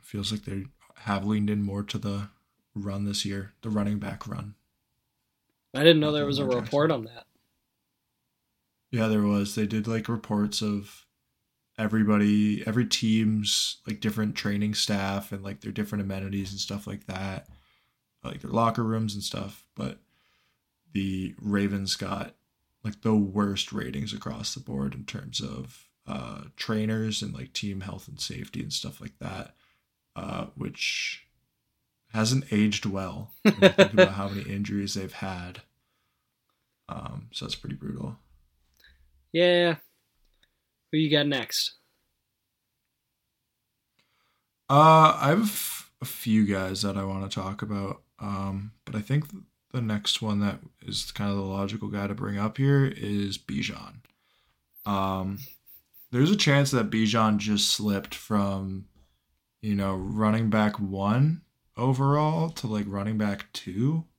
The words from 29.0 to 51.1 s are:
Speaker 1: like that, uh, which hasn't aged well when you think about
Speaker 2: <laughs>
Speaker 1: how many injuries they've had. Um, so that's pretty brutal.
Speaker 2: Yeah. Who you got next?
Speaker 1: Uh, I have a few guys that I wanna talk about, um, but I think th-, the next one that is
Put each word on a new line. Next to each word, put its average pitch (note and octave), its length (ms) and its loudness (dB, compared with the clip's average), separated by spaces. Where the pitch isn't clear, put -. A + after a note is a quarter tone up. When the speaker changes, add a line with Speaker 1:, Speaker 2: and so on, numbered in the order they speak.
Speaker 1:
like - 180 -16
that, - 360 -10
uh, - 380 -8
which - 720 -6
hasn't A2+ 360 0
aged G#2+ 360 2
well G2 440 -6
when G#3+ 180 6
you G3 80 10
think - 240 6
about G2+ 200 8
Speaker 2:
<laughs> - 20 -8
Speaker 1:
how G2 140 -4
many G2+ 220 -6
injuries G2+ 440 -2
they've F#2+ 180 -6
had. F2+ 480 -8
Um, - 420 -10
so - 140 -10
that's - 100 -8
pretty - 220 -10
brutal. - 400 -8
Speaker 2:
Yeah. F3 440 4
Who D#3 60 -2
you D#3 140 2
got D3 160 4
next? C3+ 480 -2
Speaker 1:
Uh, D#3 500 10
I C3+ 80 4
have - 640 0
a B2+ 60 -6
few A2 400 2
guys F#2+ 340 -2
that G2+ 160 -2
I G2 80 -2
wanna G2 240 -6
talk G2 320 -6
about, G2+ 400 -6
um, G2 540 -6
but - 80 -8
I G#2+ 80 -2
think D3 280 0
th-, G3 120 -16
the B2 100 -4
next G#2+ 400 -2
one G#2 180 0
that G2+ 200 0
is - 320 -6